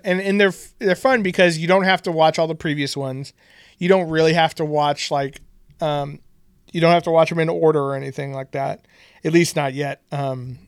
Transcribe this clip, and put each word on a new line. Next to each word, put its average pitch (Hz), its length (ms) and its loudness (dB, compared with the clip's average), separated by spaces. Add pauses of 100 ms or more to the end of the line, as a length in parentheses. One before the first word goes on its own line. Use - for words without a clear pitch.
and, 185 160 -2
and 196 200 0
they're 202 100 4
f-, - 280 -12
they're 190 160 0
fun 247 300 2
because 180 340 2
you 165 80 -6
don't 185 160 2
have 185 200 2
to 180 100 -4
watch 160 260 2
all 165 80 2
the 160 80 -4
previous 147 420 -4
ones. 135 360 -8 (460)
You 175 100 0
don't 185 220 4
really 160 240 2
have 160 220 2
to 160 80 -4
watch, 147 460 -2
like, 139 300 -4 (400)
um, 147 400 -6 (500)
you 170 100 -6
don't 165 120 4
have 170 100 4
to 170 80 -4
watch 160 200 4
them 170 100 -2
in 160 80 0
order 160 320 2
or 139 160 -4
anything 139 360 -10
like 135 200 -12
that. 139 340 -6 (380)
At 156 80 -2
least 170 240 2
not 139 180 -4
yet. 139 280 -8 (100)
Um, 131 560 -8